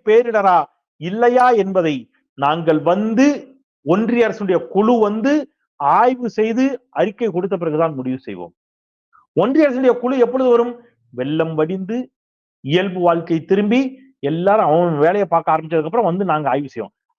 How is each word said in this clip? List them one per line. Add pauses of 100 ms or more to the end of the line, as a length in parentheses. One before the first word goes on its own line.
பேரிடரா (420)
இல்லையா
என்பதை (440)
நாங்கள்
வந்து, (600)
ஒன்றிய
அரசுடைய (100)
குழு
வந்து (480)
ஆய்வு
செய்து (240)
அறிக்கை
கொடுத்த
பிறகுதான்
முடிவு
செய்வோம். (800)
ஒன்றிய
அரசுடைய
குழு
எப்பொழுது
வரும்? (380)
வெள்ளம்
வடிந்து, (640)
இயல்பு
வாழ்க்கை
திரும்பி, (380)
எல்லாரும்
அவன்
வேலையை
பார்க்க
ஆரம்பிச்சதுக்கு
அப்புறம்
வந்து
நாங்க
ஆய்வு
செய்வோம். (240)